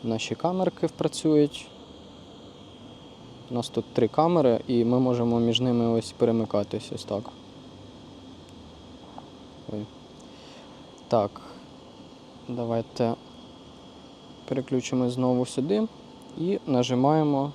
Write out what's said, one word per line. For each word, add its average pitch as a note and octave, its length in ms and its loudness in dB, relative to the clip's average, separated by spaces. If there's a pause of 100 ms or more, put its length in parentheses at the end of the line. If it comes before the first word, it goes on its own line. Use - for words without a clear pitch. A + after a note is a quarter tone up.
наші A2+ 320 -2
камерки F3+ 520 0
працюють. D3+ 800 2 (1800)
У - 20 -6
нас A#2+ 160 -2
тут - 240 -2
три A2+ 140 4
камери, D3+ 600 4
і A#2+ 180 4
ми B2 140 4
можемо A#2+ 400 2
між A#2 220 2
ними A#2+ 260 2
ось A#2 240 0
перемикатись, A2 840 0
ось G2+ 80 -10
так. G#2 200 -4 (2500)
Ой. G#2+ 120 -6 (1200)
Так. G#2 340 0 (1040)
Давайте A#2 680 0 (1300)
переключимо B2+ 600 0
знову B2+ 360 2
сюди G3 420 0 (500)
і F3+ 300 0
нажимаємо C#3 880 4